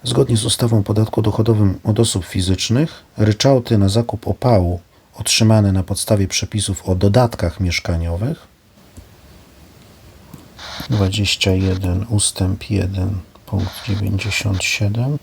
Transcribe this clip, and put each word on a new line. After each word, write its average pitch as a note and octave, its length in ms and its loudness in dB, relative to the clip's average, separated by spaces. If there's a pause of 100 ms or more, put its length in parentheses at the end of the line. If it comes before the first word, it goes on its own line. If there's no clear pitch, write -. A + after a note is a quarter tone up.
Zgodnie A#2+ 340 0
z G#2+ 80 -2
ustawą A2+ 340 2
o G2+ 40 0
podatku A2 380 0
dochodowym G#2+ 640 2
od G#2+ 160 0
osób A2 260 0
fizycznych G#2 800 -2 (140)
ryczałty A#2 600 2
na G2 120 4
zakup A2 380 -2
opału F#2 520 2 (360)
otrzymane A2 560 4
na F#2+ 120 0
podstawie G2 440 0
przepisów - 640 -4
o F#2 60 2
dodatkach G2+ 640 2
mieszkaniowych, F2 880 -4 (2500)
dwadzieścia G2 640 0
jeden, F#2 580 0
ustęp G2 600 -2
jeden, G2 480 -2 (280)
punkt - 420 -6
dziewięćdziesiąt G2 760 -2
siedem A#2 600 -2